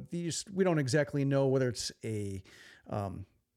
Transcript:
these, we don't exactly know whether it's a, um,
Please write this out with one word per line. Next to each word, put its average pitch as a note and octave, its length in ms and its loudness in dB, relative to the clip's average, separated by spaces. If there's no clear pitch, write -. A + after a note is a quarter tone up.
these, E3+ 400 -4
we F#3+ 140 2
don't E3+ 140 4
exactly C#3 480 2
know C#3 220 4
whether C3 200 4
it's - 240 -6
a, G#2 400 -4
um, F#2+ 380 -6